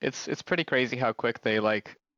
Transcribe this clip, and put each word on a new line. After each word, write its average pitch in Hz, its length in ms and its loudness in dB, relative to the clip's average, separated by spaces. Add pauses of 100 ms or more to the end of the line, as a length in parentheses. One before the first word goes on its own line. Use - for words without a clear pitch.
it's, - 280 -4
it's - 140 -4
pretty 170 200 -2
crazy 127 340 2
how 123 160 0
quick - 300 -2
they, 110 160 4
like, 107 380 0 (220)